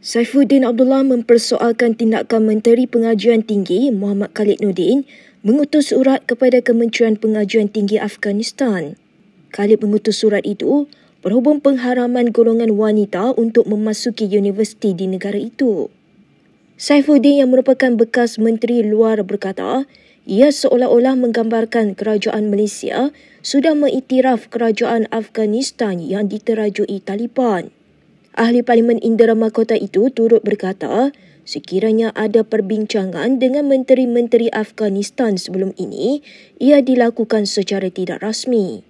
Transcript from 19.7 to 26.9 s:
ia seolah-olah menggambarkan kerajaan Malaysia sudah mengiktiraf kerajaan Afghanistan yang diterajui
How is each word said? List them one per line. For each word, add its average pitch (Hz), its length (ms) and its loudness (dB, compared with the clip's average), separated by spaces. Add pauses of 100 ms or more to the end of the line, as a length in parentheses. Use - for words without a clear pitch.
ia 247 240 4
seolah-olah 254 640 2
menggambarkan 226 800 -2
kerajaan 214 560 -2
Malaysia 214 640 -4 (240)
sudah 285 320 0
mengiktiraf 262 800 0
kerajaan 233 640 -2
Afghanistan 214 880 -4
yang 202 240 -4
diterajui 208 800 -4